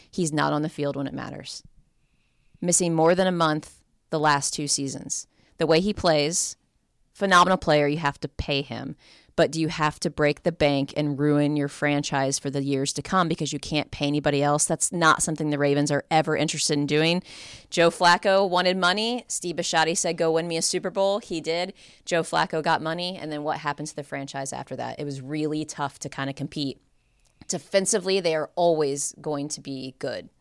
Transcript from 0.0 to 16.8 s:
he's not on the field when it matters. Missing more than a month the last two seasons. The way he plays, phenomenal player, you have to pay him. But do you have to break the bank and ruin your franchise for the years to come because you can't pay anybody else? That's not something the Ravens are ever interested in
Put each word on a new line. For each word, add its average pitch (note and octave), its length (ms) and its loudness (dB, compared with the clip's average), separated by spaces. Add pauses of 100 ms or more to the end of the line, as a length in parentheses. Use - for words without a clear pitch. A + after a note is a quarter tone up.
he's D#3+ 220 -2
not D3 200 2
on D3 80 0
the D#3 80 -2
field C#3+ 260 -4
when C#3 120 -6
it - 60 -12
matters. - 500 -12 (960)
Missing E3+ 320 2
more D#3+ 220 6
than F#3 120 4
a F#3 40 2
month D#3+ 500 0 (280)
the D#3+ 100 0
last D3 340 2
two D3 140 -4
seasons. - 600 -6 (300)
The E3 100 0
way D#3+ 120 6
he G3+ 140 0
plays, D#3+ 640 0 (560)
phenomenal F#3 440 6
player, D3+ 300 4
you D3 100 0
have D3 220 -2
to D3 80 -6
pay C#3 340 -4
him. B2 340 -8 (400)
But C#3 160 4
do D#3+ 100 -2
you D#3 80 0
have D3+ 320 -2
to E3+ 80 -2
break D3 340 0
the F3 80 0
bank C#3+ 460 2
and D3 200 0
ruin D3 380 2
your C#3+ 140 0
franchise C#3+ 680 -2
for C#3+ 120 -6
the C#3 120 -4
years C#3 300 -2
to D3 100 -6
come F3+ 280 0
because D#3 240 -4
you C#3+ 60 -6
can't - 300 -4
pay - 160 -4
anybody C#3+ 380 2
else? D3 220 2
That's - 260 -2
not F3 320 4
something D#3 260 -2
the D3 80 0
Ravens C#3+ 340 2
are C#3+ 200 0
ever D#3 240 2
interested D#3 380 0
in D3 120 0